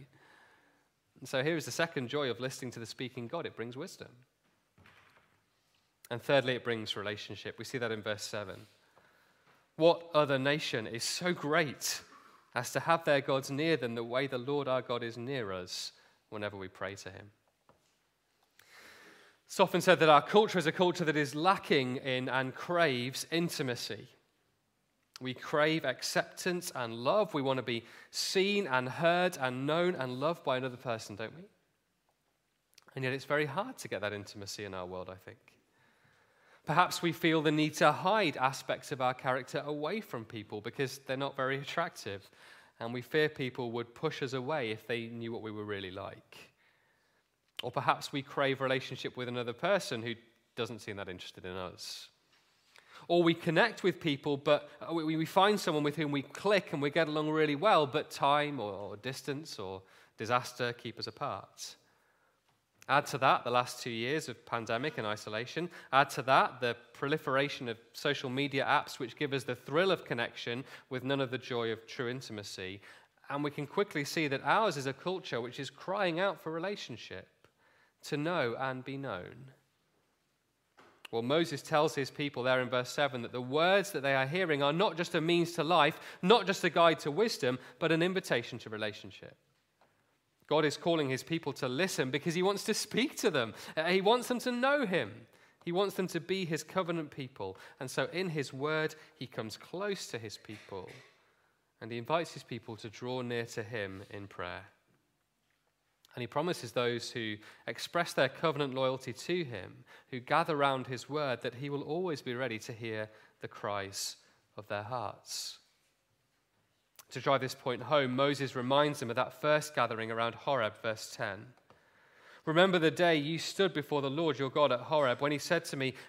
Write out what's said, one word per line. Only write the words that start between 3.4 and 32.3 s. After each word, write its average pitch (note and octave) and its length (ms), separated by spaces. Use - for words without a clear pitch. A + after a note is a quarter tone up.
It G#2 100
brings A#2 200
wisdom. E3+ 320
And A#2+ 120
thirdly, C3 320
it A#2 100
brings A2+ 320
relationship. G#2 600
We A2+ 60
see - 140
that A#2 140
in G#2+ 80
verse G#2 220
seven. G#2 440
What E3 380
other C#3 240
nation C3+ 480
is A2+ 180
so F3+ 300
great D3+ 640
as A#2+ 180
to C3+ 80
have E3 240
their C#3+ 160
gods C3+ 300
near D#3 260
them B2 180
the A#2 100
way B2 220
the C3 120
Lord C3+ 300
our B2+ 120
God A#2+ 220
is A#2 160
near A#2+ 340
us F#2 400
whenever G#2 260
we F#2+ 120
pray G2 260
to G2 160
him? G2+ 200
It's - 140
often F3+ 200
said E3 200
that D#3 80
our D3 140
culture G#3 360
is D3+ 80
a D#3+ 60
culture F3+ 320
that D3+ 120
is C#3 180
lacking D3+ 640
in B2+ 300
and C3 260
craves D3+ 760
intimacy. C3 800
We B2+ 140
crave D#3 500
acceptance - 880
and A#2 200
love. E3 380
We D3 100
want C3 160
to B2 40
be A#2 220
seen G3 560
and B2+ 220
heard F3 520
and C3 240
known F3 300
and B2+ 240
loved D#3+ 240
by C3+ 140
another B2+ 200
person, A2+ 380
don't A2 220
we? F3 80